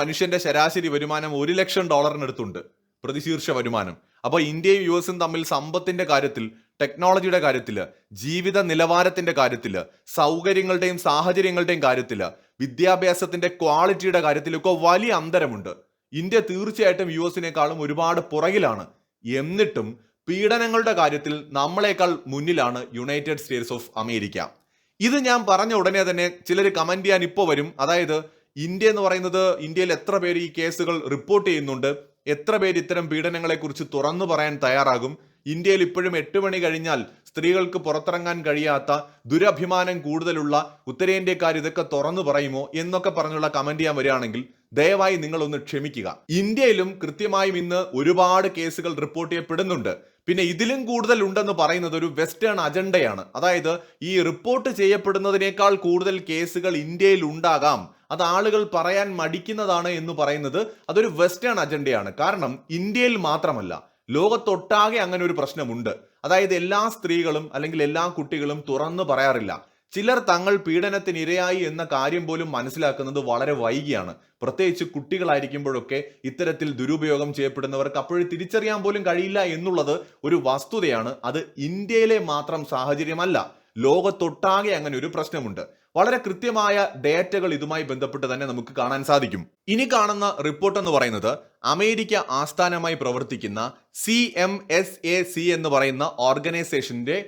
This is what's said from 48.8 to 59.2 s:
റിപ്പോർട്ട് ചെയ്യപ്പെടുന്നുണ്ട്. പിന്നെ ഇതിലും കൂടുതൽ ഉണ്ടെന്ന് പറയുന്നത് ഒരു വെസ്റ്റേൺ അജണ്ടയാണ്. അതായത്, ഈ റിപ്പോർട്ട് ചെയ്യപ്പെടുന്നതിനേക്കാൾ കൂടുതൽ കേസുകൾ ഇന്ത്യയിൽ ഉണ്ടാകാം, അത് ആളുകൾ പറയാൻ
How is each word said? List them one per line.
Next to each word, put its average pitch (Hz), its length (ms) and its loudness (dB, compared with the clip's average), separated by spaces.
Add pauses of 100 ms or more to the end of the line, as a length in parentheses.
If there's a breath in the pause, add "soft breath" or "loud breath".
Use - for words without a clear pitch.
റിപ്പോർട്ട് 165 280 -6
ചെയ്യപ്പെടുന്നുണ്ട്. 165 600 -2 (340 soft breath)
പിന്നെ 180 160 2 (100)
ഇതിലും 233 360 0
കൂടുതൽ 233 380 2
ഉണ്ടെന്ന് 196 340 0
പറയുന്നത് 165 400 2
ഒരു 165 80 0 (100)
വെസ്റ്റേൺ 196 480 0
അജണ്ടയാണ്. 151 560 0 (160)
അതായത്, 165 340 2 (360 loud breath)
ഈ 185 40 -4 (160)
റിപ്പോർട്ട് 247 420 -2 (100)
ചെയ്യപ്പെടുന്നതിനേക്കാൾ 196 920 2 (140)
കൂടുതൽ 185 320 2 (100)
കേസുകൾ 170 440 -2 (120)
ഇന്ത്യയിൽ 180 460 4
ഉണ്ടാകാം, 151 500 2 (340 soft breath)
അത് 180 80 0 (120)
ആളുകൾ 214 280 2 (120)
പറയാൻ 185 340 0 (120)